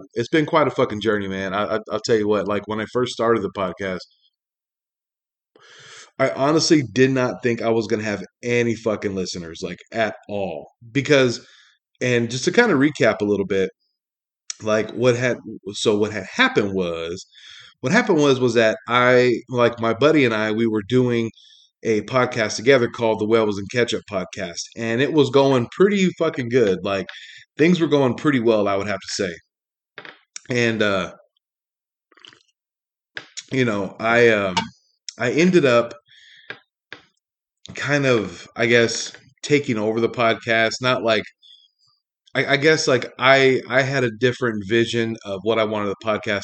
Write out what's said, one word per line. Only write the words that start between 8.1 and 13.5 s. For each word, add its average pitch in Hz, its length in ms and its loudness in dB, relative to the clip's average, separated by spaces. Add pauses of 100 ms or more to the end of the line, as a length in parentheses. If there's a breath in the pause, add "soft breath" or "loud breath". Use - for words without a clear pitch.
any 120 320 0
fucking 104 400 -4
listeners, 87 480 -8
like, 87 160 -10 (120)
at - 240 -2 (140)
all. 92 400 -8 (220)
Because, 131 540 2 (560 soft breath)
and 120 280 0
just 127 160 -6
to 175 60 0
kinda 226 240 2
recap 131 460 2
a 104 40 0
little 101 220 0
bit, 95 240 -2 (920)